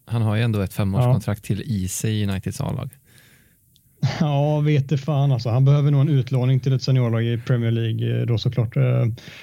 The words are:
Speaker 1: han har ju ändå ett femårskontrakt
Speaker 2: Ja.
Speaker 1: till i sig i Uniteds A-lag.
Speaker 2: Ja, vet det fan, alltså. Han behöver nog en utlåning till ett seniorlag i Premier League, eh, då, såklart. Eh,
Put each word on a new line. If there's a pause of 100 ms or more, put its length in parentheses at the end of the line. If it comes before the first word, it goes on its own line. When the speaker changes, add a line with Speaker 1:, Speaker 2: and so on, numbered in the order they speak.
Speaker 1:
han
har
ju
ändå
ett
femårskontrakt
Speaker 2:
Ja.
Speaker 1:
till
i
sig
i
Uniteds
A-lag. (1300)
Speaker 2:
Ja,
vet
det
fan,
alltså.
Han
behöver
nog
en
utlåning
till
ett
seniorlag
i
Premier
League,
eh,
då,
såklart.
Eh, (380)